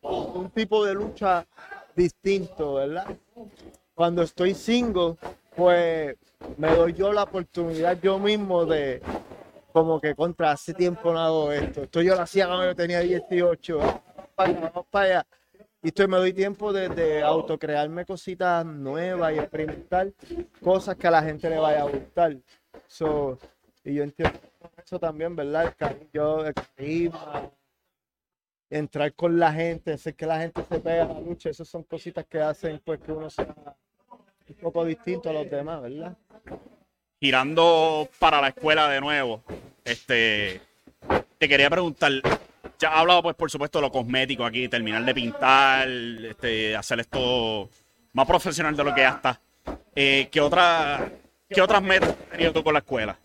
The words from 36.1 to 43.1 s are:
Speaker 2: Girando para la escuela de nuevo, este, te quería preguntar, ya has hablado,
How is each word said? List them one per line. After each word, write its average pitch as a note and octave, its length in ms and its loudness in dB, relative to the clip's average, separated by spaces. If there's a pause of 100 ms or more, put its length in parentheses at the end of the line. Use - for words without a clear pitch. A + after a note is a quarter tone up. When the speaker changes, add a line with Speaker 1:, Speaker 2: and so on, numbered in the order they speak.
Speaker 2:
Girando D#3 880 4 (100)
para D#3 220 6
la C#3 80 2
escuela D3+ 400 2
de C3+ 120 0
nuevo, C3+ 420 -2 (420)
este, A2 760 0 (800)
te D#3 100 2
quería C#3 220 6
preguntar, D#3+ 420 0 (640)
ya D#3+ 120 2
has D#3 100 4
hablado, F3 220 6